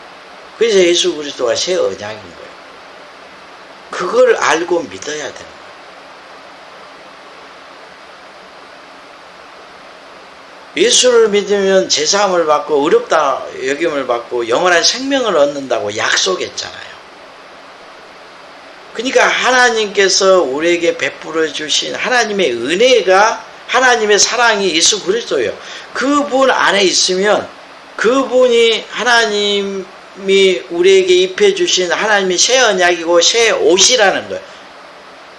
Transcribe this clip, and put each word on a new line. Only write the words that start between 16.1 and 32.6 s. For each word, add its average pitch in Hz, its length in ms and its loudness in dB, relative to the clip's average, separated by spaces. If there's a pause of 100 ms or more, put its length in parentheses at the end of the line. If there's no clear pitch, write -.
그러니까 240 340 0
하나님께서 202 1160 2
우리에게 165 560 -2
베풀어 160 540 -4
주신 151 420 -6
하나님의 208 580 -2
은혜가, 190 920 2 (220)
하나님의 226 500 2
사랑이 208 560 0
예수 170 280 0
그리스도예요. 156 540 -2 (380)
그분 269 560 0
안에 185 320 2
있으면, 185 640 0 (480)
그분이 233 960 2
하나님이 196 1800 0
우리에게 185 440 4
입혀 185 400 2
주신 180 380 -2
하나님의 190 460 0
새 247 200 2
언약이고 175 600 2